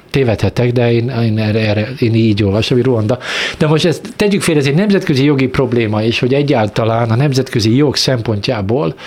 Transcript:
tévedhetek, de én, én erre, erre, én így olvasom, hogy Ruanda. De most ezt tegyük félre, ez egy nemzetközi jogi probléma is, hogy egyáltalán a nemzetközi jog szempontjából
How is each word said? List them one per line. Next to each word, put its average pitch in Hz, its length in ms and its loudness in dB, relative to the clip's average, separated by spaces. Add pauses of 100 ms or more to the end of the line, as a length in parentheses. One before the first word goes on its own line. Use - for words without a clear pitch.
(120)
tévedhetek, 120 600 0
de 120 200 2
én, 117 180 0
én 117 280 0
erre, 107 220 0
erre, 107 280 0 (120)
én 113 160 0
így 110 280 2
olvasom, 104 340 2
hogy 120 80 2
Ruanda. 117 320 0 (400)
De 160 100 0
most 151 180 2
ezt - 300 -4
tegyük 202 260 0
félre, 156 180 0
ez 135 60 0
egy 143 100 0
nemzetközi 180 480 2
jogi 135 240 2
probléma 117 560 0
is, 113 160 0
hogy 127 140 0
egyáltalán 117 760 0
a 113 60 0
nemzetközi 127 600 0
jog 139 200 2
szempontjából 113 1000 -2 (120)